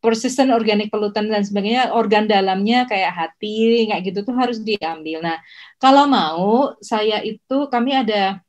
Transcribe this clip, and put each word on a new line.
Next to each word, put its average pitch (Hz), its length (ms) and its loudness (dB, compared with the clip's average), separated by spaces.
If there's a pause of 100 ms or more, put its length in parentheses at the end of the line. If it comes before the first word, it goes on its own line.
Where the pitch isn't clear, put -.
persistent 254 500 2
organic 214 400 0
pollutant 208 360 -2
dan 208 160 0
sebagainya, 208 520 0
organ 214 320 2
dalamnya 202 560 2
kayak 190 300 -2
hati, 220 760 0
kayak 202 160 -4
gitu 196 160 -4
tuh 240 160 -4
harus 247 240 -2
diambil. 160 640 -6
Nah, 165 160 -4 (400)
kalau 277 240 6
mau, 208 800 0
saya 214 400 -2
itu, 269 480 -4
kami 254 240 0
ada 202 400 0 (120)